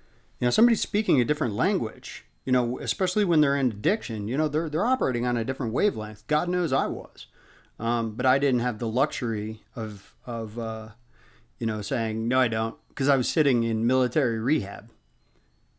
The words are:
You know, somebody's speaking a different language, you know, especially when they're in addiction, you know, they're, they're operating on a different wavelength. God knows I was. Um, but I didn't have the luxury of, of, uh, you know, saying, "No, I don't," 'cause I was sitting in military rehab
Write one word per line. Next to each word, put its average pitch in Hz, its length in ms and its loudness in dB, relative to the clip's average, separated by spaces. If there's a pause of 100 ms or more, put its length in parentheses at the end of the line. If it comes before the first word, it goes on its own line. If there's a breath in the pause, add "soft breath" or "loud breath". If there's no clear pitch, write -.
(400 soft breath)
You 123 60 0
know, 123 40 4
somebody's 233 300 4
speaking 190 400 2
a 123 40 2
different 120 300 0
language, 127 720 -2 (200)
you 131 80 0
know, 123 260 0
especially 180 460 -2
when 170 160 4
they're 139 160 4
in 135 140 2
addiction, 110 580 -2
you 123 100 -2
know, 156 100 0
they're, 151 220 -2
they're 165 160 -2
operating 135 400 0
on 123 100 0
a 113 80 0
different 120 280 -4
wavelength. 113 560 -2
God 156 200 0
knows 180 240 0
I 156 140 0
was. - 400 -10 (520 soft breath)
Um, 113 360 0
but 123 100 -4
I 131 140 4
didn't 135 220 2
have 117 180 -2
the 113 100 -2
luxury 110 760 -2 (140)
of, 107 380 -8 (100)
of, 113 340 -6
uh, 110 300 -6 (720 soft breath)
you 117 80 -2
know, 110 160 0
saying, 113 440 -2
"No, 127 140 2
I 123 80 2
don't," 113 280 -2 (180)
'cause 135 140 0
I 139 80 6
was 127 120 0
sitting 139 360 4
in 113 220 0
military 127 520 2
rehab 110 520 -2 (880)